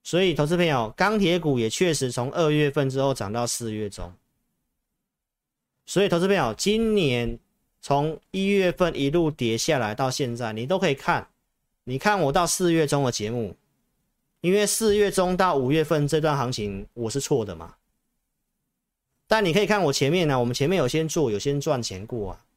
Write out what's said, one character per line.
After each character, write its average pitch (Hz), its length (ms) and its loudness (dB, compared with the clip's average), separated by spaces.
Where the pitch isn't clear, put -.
所 175 220 0
以 185 100 2
投 147 120 0
资 160 100 0
朋 175 100 2
友， 123 300 0
钢 208 240 2
铁 180 180 2
股 151 220 0
也 113 100 0
确 170 240 0
实 135 160 -2
从 123 220 -4
二 165 180 0
月 151 220 2
份 139 180 0
之 131 120 -2
后 135 120 2
涨 104 200 -6
到 120 120 -2
四 117 280 -6
月 107 160 -6
中。 90 240 -12
所 - 160 0
以 202 60 4
投 170 100 2
资 175 100 0
朋 196 80 4
友， 131 180 0
今 220 420 0
年 120 420 0
从 147 380 -2
一 190 140 -2
月 196 260 2
份 170 220 0
一 139 160 0
路 160 220 2
跌 117 260 -2
下 147 220 0
来 107 140 -2
到 131 180 -2
现 123 240 -4
在， 117 180 -6
你 110 120 -6
都 180 140 -2
可 175 100 2
以 135 60 0
看， 139 340 -4
你 127 140 -6
看 208 220 2
我 139 120 2
到 170 160 2
四 170 260 0
月 160 140 4
中 143 160 0
的 123 80 0
节 107 180 -6
目， 113 260 -6
因 180 120 0
为 208 120 2
四 208 300 2
月 202 160 4
中 180 240 2
到 180 200 2
五 131 160 2
月 156 120 2
份 147 240 2
这 156 140 0
段 151 160 0
行 127 140 -2
情 104 420 -6
我 113 160 -6
是 139 120 -4
错 123 240 0
的 95 100 -10
嘛， 82 200 -18
但 220 160 2
你 175 80 2
可 185 100 4
以 196 60 2
看 202 160 2
我 143 100 2
前 135 180 2
面 170 200 2
啊， 131 80 2
我 120 60 2
们 123 80 -2
前 139 160 0
面 185 100 2
有 135 80 2
先 156 200 0
做， 151 220 0
有 104 80 -2
先 143 220 -2
赚 139 240 -2
钱 98 240 -10
过 104 240 -6
啊。 - 140 -16